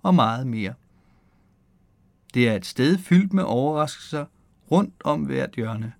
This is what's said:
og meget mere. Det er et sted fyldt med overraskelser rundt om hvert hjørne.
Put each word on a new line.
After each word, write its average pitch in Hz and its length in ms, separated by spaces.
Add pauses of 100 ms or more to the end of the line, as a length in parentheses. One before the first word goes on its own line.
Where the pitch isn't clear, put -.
og 92 140
meget 123 320
mere. 110 260 (1600)
Det 123 160
er 110 60
et 95 100
sted 156 320
fyldt 185 360
med 185 100
overraskelser 147 800 (460)
rundt 196 220 (100)
om 147 180
hvert - 340
hjørne. 113 440